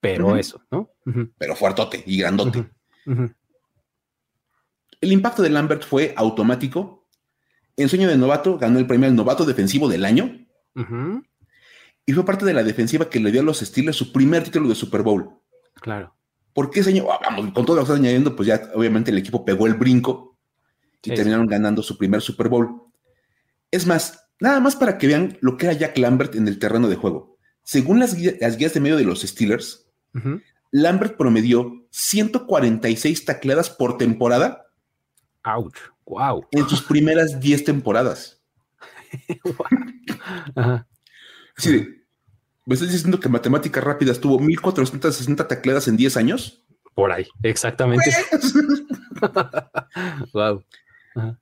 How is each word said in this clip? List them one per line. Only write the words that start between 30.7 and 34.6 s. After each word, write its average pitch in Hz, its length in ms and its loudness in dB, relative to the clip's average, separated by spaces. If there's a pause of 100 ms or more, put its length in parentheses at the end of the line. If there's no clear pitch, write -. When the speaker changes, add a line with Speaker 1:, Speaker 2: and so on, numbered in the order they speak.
Speaker 2:
Lambert 170 440 2
promedió 120 720 2
ciento 214 560 -2
cuarenta 117 420 2
y 113 80 0
seis 156 280 -2
tacleadas 147 460 0
por 120 260 -2
temporada 120 680 0 (800)